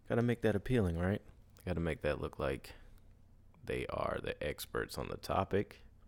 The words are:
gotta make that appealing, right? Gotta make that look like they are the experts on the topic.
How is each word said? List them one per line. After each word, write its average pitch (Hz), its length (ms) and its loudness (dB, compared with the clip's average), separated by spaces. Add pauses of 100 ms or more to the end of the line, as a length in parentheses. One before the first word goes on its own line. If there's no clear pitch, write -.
gotta 117 140 4
make 120 200 2
that 107 140 6
appealing, 98 420 4
right? 92 240 2 (440)
Gotta 85 140 0
make 80 220 0
that 73 200 2
look 76 180 -6
like 67 340 -2 (920)
they 123 220 -2
are - 340 -2
the - 200 -4
experts - 560 -4
on 60 120 -4
the - 80 -4
topic. - 640 0 (260)